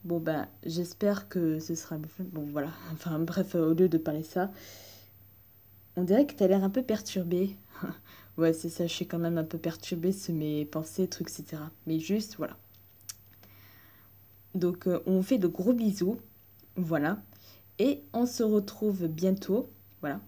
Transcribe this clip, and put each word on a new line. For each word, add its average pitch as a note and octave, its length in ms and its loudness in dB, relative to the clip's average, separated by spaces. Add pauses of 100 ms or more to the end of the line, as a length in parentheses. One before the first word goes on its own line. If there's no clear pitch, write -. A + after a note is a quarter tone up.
Bon, E3+ 160 0
ben, D#3+ 300 -2 (160)
j'espère G3 640 -2
que D#3+ 300 0
ce E3 160 -4
sera, D#3+ 220 -8 (220)
bon, E3+ 320 -6
voilà. D3 200 -4 (200)
Enfin, D#3 280 -4
bref, F#3 360 -2
euh, D#3+ 160 4
au - 20 6
lieu F3+ 140 6
de E3 100 4
parler D#3 260 0
ça, F#3+ 280 -2 (1400)
on F3+ 80 0
dirait A3+ 240 6
que - 60 -10
t'as G3 140 4
l'air F#3+ 180 6
un G3 40 4
peu B3+ 140 0
perturbé. G3 720 0 (260)
<laughs> - 60 -4 (500)
Ouais, E3 140 6
c'est D#3+ 180 -2
ça, E3+ 180 -2
je E3 60 -4
suis F3 140 -4
quand E3+ 120 -2
même E3+ 180 0
un D#3+ 60 0
peu D#3+ 140 -6
perturbée, E3+ 540 -2
c'est F#3+ 220 -4
mes D3+ 320 -2
pensées, D#3+ 420 -2
trucs, - 220 -8
et - 20 -12
cetera. D#3 380 -10 (180)
Mais D#3+ 120 0
juste, G#3 380 -2
voilà. - 200 -8 (2000)
Donc, F3 320 0
euh, F3+ 180 2
on F#3 160 4
fait B3 160 2
de F#3 100 4
gros F#3 240 2
bisous. G#3+ 460 2 (580)
Voilà. E3 460 0 (640)
Et C#4+ 200 2 (100)
on A#3+ 140 2
se B3 160 -2
retrouve G3+ 640 2
bientôt, F#3+ 640 2 (300)
voilà. D3+ 260 -4